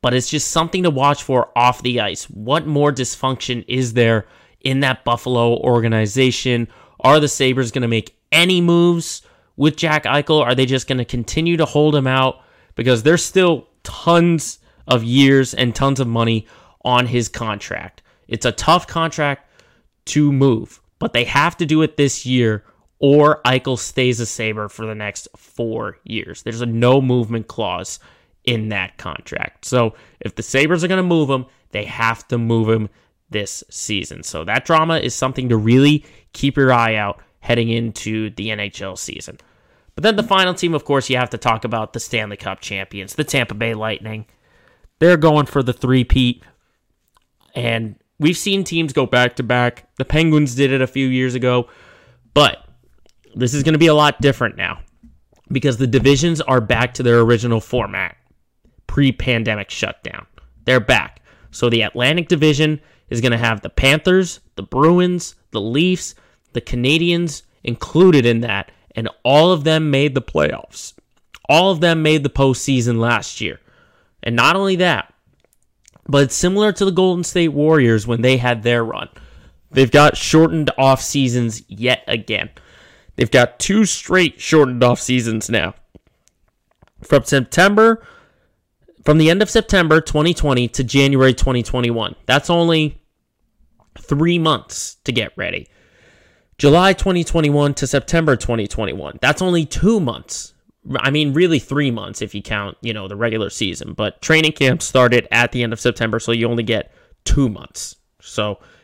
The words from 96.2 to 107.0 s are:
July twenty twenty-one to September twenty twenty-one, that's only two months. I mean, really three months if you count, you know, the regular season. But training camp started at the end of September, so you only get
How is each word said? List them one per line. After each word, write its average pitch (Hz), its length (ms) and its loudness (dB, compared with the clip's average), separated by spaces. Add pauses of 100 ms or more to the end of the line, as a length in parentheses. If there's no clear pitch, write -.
July 175 340 4
twenty 180 320 0
twenty-one 147 520 0
to 139 120 -6
September 147 480 0
twenty 113 320 -4
twenty-one, 73 540 -8
that's 147 200 0
only 175 240 0
two 208 360 0
months. - 520 -8 (440)
I 135 120 -2
mean, 147 220 0
really 160 260 2
three 139 320 -2
months 98 320 -8
if 104 140 -10
you 101 60 -10
count, 104 400 -8
you 117 120 -8
know, 101 140 -12
the 101 80 -12
regular 110 340 -4
season. - 440 -6
But - 280 -6
training 156 300 2
camp 131 300 0
started 123 500 2
at 117 220 0
the 123 100 -4
end 113 80 -4
of 113 80 -10
September, 113 400 -2
so 117 140 -4
you 117 160 -2
only 117 140 -4
get 107 280 -4 (320)